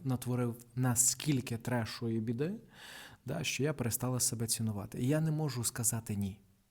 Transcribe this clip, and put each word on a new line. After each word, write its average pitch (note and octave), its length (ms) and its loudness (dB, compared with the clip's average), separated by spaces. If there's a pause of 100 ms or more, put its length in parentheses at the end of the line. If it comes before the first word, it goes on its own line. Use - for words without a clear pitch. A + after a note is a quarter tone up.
натворив B2 520 0 (200)
наскільки B2+ 840 2
трешу A#2 520 -2
і A2+ 100 0
біди, B2 340 -2 (720)
да, - 180 -4
що - 200 0
я D3+ 100 2
перестала B2 460 0
себе A2+ 280 0
цінувати. A2 540 -2
І B2+ 60 2
я D3+ 140 4
не D#3+ 100 2
можу C#3+ 320 0
сказати A2+ 520 0
"ні". G2 240 -2 (320)